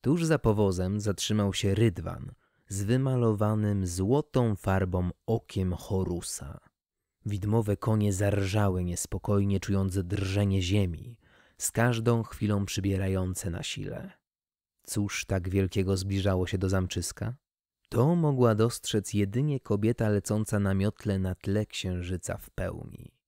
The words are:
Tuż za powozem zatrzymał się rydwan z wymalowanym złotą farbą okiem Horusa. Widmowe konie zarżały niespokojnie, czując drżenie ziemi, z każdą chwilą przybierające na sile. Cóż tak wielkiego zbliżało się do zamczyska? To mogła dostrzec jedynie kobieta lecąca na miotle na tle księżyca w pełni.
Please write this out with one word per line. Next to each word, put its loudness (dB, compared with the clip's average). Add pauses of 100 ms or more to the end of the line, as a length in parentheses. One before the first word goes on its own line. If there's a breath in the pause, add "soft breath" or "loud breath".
Tuż 2
za 2
powozem 2
zatrzymał 0
się 0
rydwan 0 (340)
z -6
wymalowanym 2
złotą 0
farbą 0 (160)
okiem -2
Horusa. -6 (680)
Widmowe 0
konie 2
zarżały 2
niespokojnie, 0
czując 0
drżenie 0
ziemi, -2 (400 soft breath)
z -4
każdą 2
chwilą 0
przybierające -2
na -6
sile. -8 (680)
Cóż -4
tak -2
wielkiego 0
zbliżało 0
się -4
do 0
zamczyska? -2 (540)
To 4
mogła 4
dostrzec 0
jedynie 0
kobieta 0
lecąca 0
na 2
miotle 0
na 0
tle -2
księżyca -6
w -16
pełni. -10